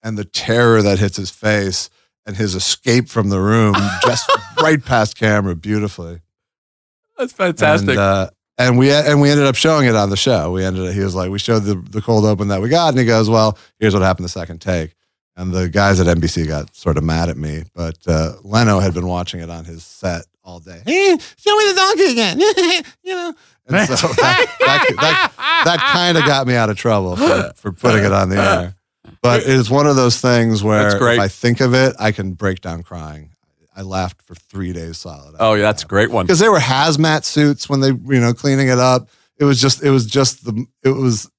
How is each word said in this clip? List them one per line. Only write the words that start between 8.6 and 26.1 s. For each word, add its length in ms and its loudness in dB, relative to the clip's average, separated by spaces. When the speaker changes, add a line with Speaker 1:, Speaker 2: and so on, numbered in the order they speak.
Speaker 1:
we, 140 6
and 280 4
we 100 6
ended 180 4
up 80 0
showing 320 2
it 80 4
on 140 2
the 80 -2
show. 340 0
We 120 -2
ended 240 -4
up, 60 -6
he 80 -4
was 140 -4
like, 160 -4
"We 80 -8
showed 240 0
the, 120 -2
the 260 -10
cold 240 2
open 240 0
that 120 -2
we 80 -4
got," 200 2
and 100 0
he 60 2
goes, 240 2
"Well, 280 2
here's 160 2
what 80 2
happened 220 0
the 40 -10
second 320 -12
take." 320 -4
And 160 -8
the 180 -2
guys 300 2
at 80 2
N 120 2
B 80 -2
C 180 -4
got 300 -8
sort 220 -2
of 60 -2
mad 260 -2
at 80 -8
me, 260 -8
but, 240 -8
uh, 260 -2
Leno 360 2
had 140 0
been 140 -4
watching 320 -6
it 100 -14
on 160 -14
his 180 -18
set 420 -10
all 160 -20
day. 260 -20
"Hey, 320 2
show 200 0
me 80 2
the 100 0
donkey 360 2
again," 280 -2
<laughs> 640 0
you 120 -8
know. 180 -8
And 200 0
so 120 -2
that, 360 0
that, 280 2
that, 360 0
that 300 0
kinda 320 2